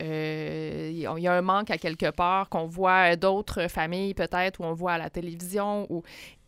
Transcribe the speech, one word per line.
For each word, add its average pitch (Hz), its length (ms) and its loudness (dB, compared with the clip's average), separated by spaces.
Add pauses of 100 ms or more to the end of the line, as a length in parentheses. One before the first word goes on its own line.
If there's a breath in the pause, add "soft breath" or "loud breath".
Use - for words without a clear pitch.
euh, 156 920 -4
il 165 300 -4
y 175 60 2
a 180 60 6
un 180 100 4
manque 196 260 2
à 175 80 0
quelque 165 320 -2
part, 185 400 0
qu'on 165 160 -2
voit 180 520 6
d'autres 190 520 0
familles, 180 460 -2
peut-être, 180 460 -2
où - 20 -6
on 165 100 -2
voit 175 200 -2
à 170 40 2
la 160 140 -6
télévision, 185 800 -4
ou, 165 120 -4 (460 loud breath)